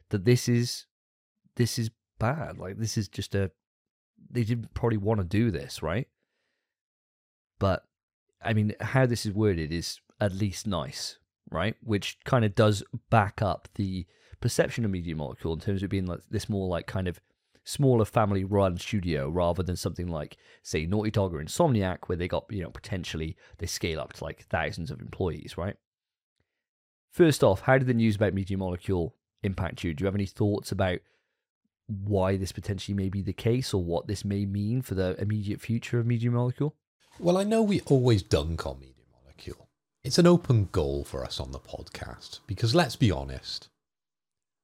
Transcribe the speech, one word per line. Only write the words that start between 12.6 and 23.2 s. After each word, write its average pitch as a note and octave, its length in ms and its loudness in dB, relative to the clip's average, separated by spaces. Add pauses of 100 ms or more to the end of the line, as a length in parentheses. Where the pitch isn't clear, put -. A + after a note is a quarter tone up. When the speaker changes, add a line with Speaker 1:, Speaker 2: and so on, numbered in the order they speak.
Speaker 1:
back G#2 320 2
up - 340 -2
the F#2+ 300 -4 (360)
perception B2 440 0
of G#2 60 0
Media F2 240 -4
Molecule D2+ 380 -6
in D#2+ 80 -4
terms G2 240 -2
of F#2 60 -2
being G2 160 0
like F2 220 -6
this - 200 -4
more, G2 200 -2
like, F2 200 -4
kind F#2 180 -4
of E2+ 140 -6 (420)
smaller B2+ 420 4
family G2+ 380 2
run F#2+ 360 2
studio E2 500 -2
rather F2 340 0
than F2 140 -2
something F2 320 -6
like, D#2 280 -8 (260)
say, D#2+ 240 -2
Naughty G#2 260 0
Dog F#2+ 220 0
or D2 80 -6
Insomniac, G#2 640 2
where F2 100 -2
they F2 100 -2
got, F2 240 -4
you G2 120 -6
know, E2 80 -8
potentially E2 680 -8 (220)